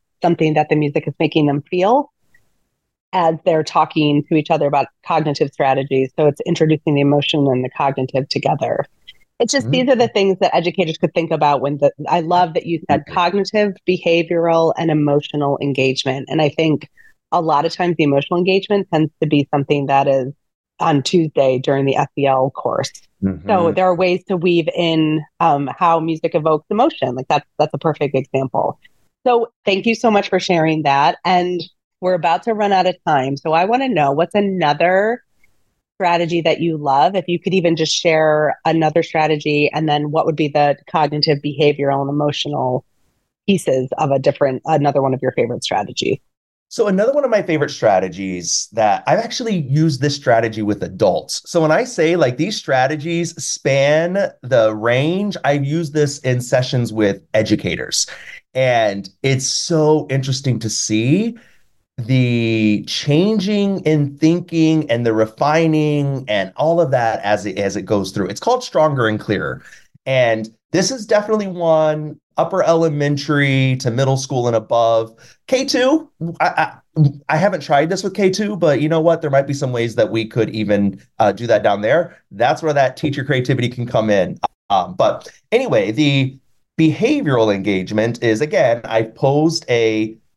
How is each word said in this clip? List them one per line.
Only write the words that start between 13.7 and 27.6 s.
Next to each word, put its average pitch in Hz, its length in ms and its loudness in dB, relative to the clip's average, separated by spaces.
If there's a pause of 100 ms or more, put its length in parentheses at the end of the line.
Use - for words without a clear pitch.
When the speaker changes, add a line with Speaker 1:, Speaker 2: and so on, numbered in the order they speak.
Speaker 1:
behavioral, 165 920 2
and 165 140 0
emotional 147 680 0
engagement. 131 680 -2
And 156 120 0
I 147 80 -2
think 160 400 -2 (420)
a 175 100 0
lot 156 240 0
of 156 60 -4
times 175 240 -2
the 156 80 0
emotional 143 340 0
engagement 196 540 0
tends 156 300 0
to 160 60 -2
be 147 240 0
something 143 340 -2
that 139 240 2
is 135 240 0 (480)
on 151 200 2
Tuesday 139 580 0
during 139 260 -2
the 139 100 0
S 139 220 0
E 143 80 0
L 135 260 0
course. - 400 -6 (320)
Speaker 2:
Mm-hmm. 185 240 -4
Speaker 1:
So 175 240 2
there 185 140 0
are 185 100 2
ways 180 300 0
to 196 100 -2
weave 170 400 0
in, 160 480 0 (160)
um, 143 300 2 (100)
how 165 220 2
music 160 340 -2
evokes 156 340 0
emotion. 208 460 0
Like, 131 140 -6
that's, 143 180 0 (100)
that's 151 160 0